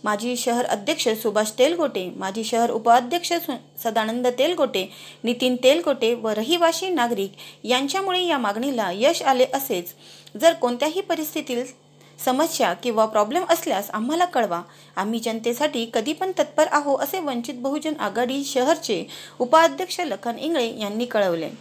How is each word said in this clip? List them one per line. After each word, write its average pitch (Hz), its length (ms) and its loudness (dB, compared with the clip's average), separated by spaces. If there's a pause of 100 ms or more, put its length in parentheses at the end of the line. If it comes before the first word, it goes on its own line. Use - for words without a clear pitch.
माजी 220 340 -2
शहर 240 280 0
अध्यक्ष 247 440 0
सुभाष 214 500 0
तेलगोटे, 254 560 2
माजी 196 280 -6
शहर 226 280 2
उपाध्यक्ष 247 600 4
सु-, - 500 -6
सदानंद 226 440 0
तेलगोटे, 254 680 0 (300)
नितीन 247 320 0
तेलगोटे 254 580 4
व 226 160 -4
रहिवासी 330 600 0
नागरिक 233 420 0 (320)
यांच्यामुळे 359 600 0
या 330 140 0
मागणीला 226 560 -2
यश 269 280 2
आले. 254 320 4
असेच 190 320 -2 (560)
जर 330 120 6
कोणत्याही 285 480 -2
परिस्थितीत 294 640 -4 (600)
समस्या 254 480 2
किंवा 220 320 2
प्रॉब्लेम 220 440 2
असल्यास 311 400 0
आम्हाला 285 360 0
कळवा. 208 360 0 (340)
आम्ही 214 240 -2
जनतेसाठी 233 760 -2
कधी 240 200 0
पण 370 180 -2
तत्पर 311 360 2
आहो, 285 300 0
असे - 220 -2
वंचित 269 380 -4
बहुजन 294 420 -4
आघाडी 240 440 -2
शहरचे 254 640 0 (320)
उपाध्यक्ष 320 600 4
लखन 233 400 -6
इंगळे 269 400 -2
यांनी 214 260 -2
कळवले. 180 440 0 (120)